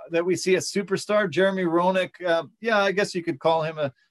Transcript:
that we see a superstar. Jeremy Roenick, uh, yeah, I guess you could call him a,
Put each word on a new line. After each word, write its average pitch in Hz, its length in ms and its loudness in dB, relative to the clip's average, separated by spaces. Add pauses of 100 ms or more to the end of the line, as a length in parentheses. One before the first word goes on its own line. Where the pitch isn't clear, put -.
(100)
that 165 140 0
we 180 100 0
see 185 220 2
a - 20 4
superstar. 196 720 -2
Jeremy 190 320 2
Roenick, 180 640 0
uh, 165 180 2 (160)
yeah, 220 180 0
I 196 120 2
guess 196 240 0
you 175 80 -4
could 151 160 -4
call 160 240 2
him 156 160 -6
a, 143 140 -2 (180)